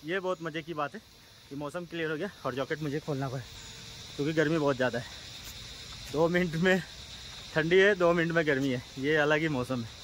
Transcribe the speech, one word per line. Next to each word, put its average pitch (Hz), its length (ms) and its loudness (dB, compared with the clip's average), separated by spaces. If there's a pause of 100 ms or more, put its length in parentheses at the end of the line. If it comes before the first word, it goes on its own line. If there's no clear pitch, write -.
ये 180 140 -2
बहुत 180 240 -4
मज़े 160 180 -4
की 165 120 -10
बात 147 200 -2
है 214 60 -12 (500)
कि 139 60 -10
मौसम 147 300 -6
clear 160 260 -4
हो 156 60 -2
गया। 190 120 -4 (160)
और 123 100 -2
jacket 147 280 -4
मुझे 147 160 -2
खोलना 139 300 -4
पड़ा 127 120 -6 (760)
क्योंकि 147 180 0
गर्मी 160 240 4
बहुत 143 180 4
ज़्यादा 123 240 2
है, - 60 -8 (1080)
दो 160 160 4
मिनट 175 280 2
में 185 240 4 (720)
ठंडी 165 220 6
है, 202 180 8
दो 175 180 6
मिनट 170 180 2
में 165 160 4
गर्मी 139 220 2
है, 123 120 -2 (180)
ये 147 180 2
अलग 151 220 4
ही 160 100 0
मौसम 127 320 -2
है। 110 80 -8 (140)